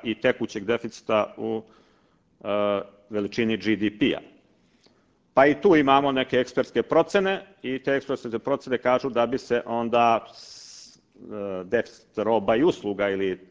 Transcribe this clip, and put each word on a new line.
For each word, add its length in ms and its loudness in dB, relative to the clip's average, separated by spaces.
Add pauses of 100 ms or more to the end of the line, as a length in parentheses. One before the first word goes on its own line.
i 120 -4
tekućeg 500 -2
deficita 720 -2
u, 260 -6 (800)
eh, 380 0 (280)
veličini 480 -2
G 180 0
D 240 -2
P-a. 200 0 (1120)
Pa 120 6
i 160 2
tu 140 6
imamo 360 4
neke 280 0
ekspertske 440 -2
procene 640 0 (180)
i 160 -6
te 160 -2
ekspertske 440 -4
procene 380 -4
kažu 320 2
da 160 0
bi 120 -2
se 280 -2
onda 680 2
s-, 260 -20 (560)
eh, 480 -10
deficit 540 -6
roba 380 0
i 80 2
usluga 460 -2
ili 300 -2 (120)